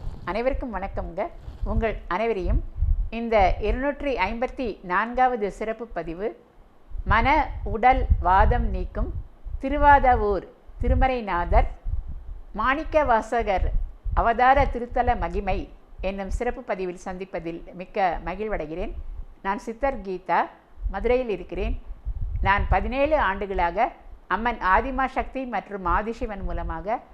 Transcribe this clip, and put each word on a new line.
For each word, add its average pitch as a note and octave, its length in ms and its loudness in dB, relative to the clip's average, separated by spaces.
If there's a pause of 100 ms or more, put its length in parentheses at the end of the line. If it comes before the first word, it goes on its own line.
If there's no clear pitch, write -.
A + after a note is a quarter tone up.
(300)
அனைவருக்கும் B3+ 440 -2
வணக்கம்ங்க. F#3 480 -6 (500)
உங்கள் A3 220 0 (200)
அனைவரையும் G3+ 440 0 (600)
இந்த A3+ 180 2 (320)
இருநூற்றி C#4 420 -2 (160)
ஐம்பத்தி A#3+ 400 -4 (240)
நான்காவது A#3+ 580 2 (100)
சிறப்பு A3 260 -6 (100)
பதிவு, E3+ 340 -6 (840)
மன A#3+ 240 4 (380)
உடல் B3+ 280 4 (240)
வாதம் A3 480 6
நீக்கும் - 340 -4 (540)
திருவாதவூர் C4 840 6 (360)
திருமறைநாதர் A3+ 840 4 (920)
மாணிக்க D4 520 2
வாசகர் A3 560 2 (540)
அவதார B3 540 6
திருத்தல A#3+ 480 0
மகிமை F#3 360 -2 (520)
என்னும் G3 280 -4
சிறப்பு A#3+ 340 -4
பதிவில் F#3 340 -6
சந்திப்பதில் F#3 560 -8 (160)
மிக்க F#3 480 -2
மகிழ்வடைகிறேன். F3+ 640 -6 (540)
நான் G3+ 220 -4
சித்தர் A3+ 400 -2
கீதா, F#3 340 0 (540)
மதுரையில் A#3 400 0
இருக்கிறேன். F3 400 -4 (720)
நான் G3 260 4
பதினேழு C4+ 440 2 (120)
ஆண்டுகளாக G3 580 0 (460)
அம்மன் A3+ 240 -2 (120)
ஆதிமா B3+ 340 2 (100)
சக்தி C4 280 -4 (100)
மற்றும் G3 400 -6
ஆதிசிவன் G#3 540 -2
மூலமாக E3+ 500 -4 (180)